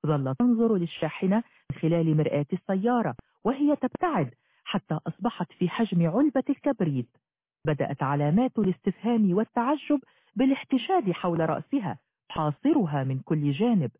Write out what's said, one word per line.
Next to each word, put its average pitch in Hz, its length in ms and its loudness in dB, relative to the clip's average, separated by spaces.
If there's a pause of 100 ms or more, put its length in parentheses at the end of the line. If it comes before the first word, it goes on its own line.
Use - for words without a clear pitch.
ظلت 135 320 0
تنظر 226 360 4
للشاحنة 180 680 -2 (280)
من - 60 -8
خلال 165 400 2
مرآة 147 360 0
السيارة 190 600 -2 (280)
وهي 277 320 2
تبتعد، 247 580 -2 (300)
حتى - 440 -4
أصبحت 180 440 -6
في 175 180 -2
حجم 170 400 0
علبة 262 400 0
الكبريت. 170 680 -2 (500)
بدأت 143 360 -2
علامات 147 560 0
الاستفهام 202 760 0
والتعجب 247 640 0 (360)
بالاحتشاد 262 760 0
حول 165 380 0
رأسها، 175 480 -4 (320)
حاصرها 156 760 0
من 131 160 -2
كل 147 320 0
جانب. 175 480 2